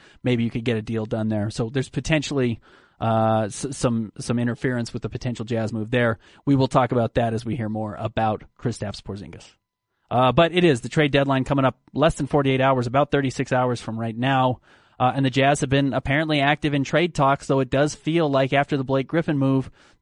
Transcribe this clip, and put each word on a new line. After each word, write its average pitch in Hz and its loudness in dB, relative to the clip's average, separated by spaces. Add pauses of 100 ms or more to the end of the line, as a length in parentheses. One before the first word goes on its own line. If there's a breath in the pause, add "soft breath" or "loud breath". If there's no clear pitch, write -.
(220 soft breath)
maybe 123 2
you 117 -2
could 117 -6
get 120 0
a 107 -4
deal 110 -4
done 110 -2
there. 107 0
So 117 -4
there's 131 -2
potentially, 139 -2 (400 soft breath)
uh, 110 2
s-, - -8
some, 117 -2
some 120 -2
interference 120 -2
with 120 -8
the 113 -6
potential 120 -6
Jazz 110 -2
move 110 -6
there. 120 2 (260 soft breath)
We 143 4
will 131 4
talk 131 2
about 117 0
that 117 0
as 113 -6
we 110 -4
hear 110 -4
more 107 -6
about 110 -2 (160)
Kristaps 110 -6
Porzingis. 98 -14 (560)
Uh, 127 4
but 160 4
it 175 2
is 143 2
the 123 -10
trade 147 0
deadline 135 0
coming 139 0
up 127 0 (140)
less 151 2
than 147 -4
forty-eight 135 0
hours, 131 2
about 139 0
thirty-six 135 -2
hours 127 0
from 113 -8
right 113 -6
now. 131 0 (400 soft breath)
Uh, 127 2
and 135 0
the 131 0
Jazz 135 4
have 139 -2
been 139 2
apparently 147 0
active 147 0
in 139 0
trade 165 0
talks, 139 2
though 139 2
it 131 -2
does 147 2
feel 160 0
like 135 2
after 143 2
the 135 -4
Blake 135 -2
Griffin 156 0
move 135 2 (320 soft breath)